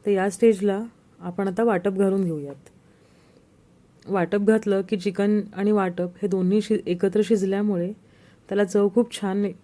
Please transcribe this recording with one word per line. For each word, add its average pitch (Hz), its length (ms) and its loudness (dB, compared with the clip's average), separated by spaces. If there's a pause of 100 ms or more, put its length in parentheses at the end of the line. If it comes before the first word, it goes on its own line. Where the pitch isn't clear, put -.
तर 208 40 0
या 196 200 2
स्टेजला 202 520 2 (380)
आपण 180 280 -4
आता 196 160 -2
वाटप 202 280 0
घालून 196 320 2
घेऊयात. 143 440 -6 (1400)
वाटप 190 340 0
घातलं 202 420 2
की 196 140 -4
चिकन 202 440 0 (120)
आणि 202 200 0
वाटप 180 360 0 (140)
हे 208 60 -2
दोन्ही 190 340 2
शि-, 214 240 0
एकत्र 190 380 0
शिजल्यामुळे 196 680 0 (560)
त्याला 202 160 2
चव 202 300 2
खूप 233 260 0
छान 202 260 -2 (180)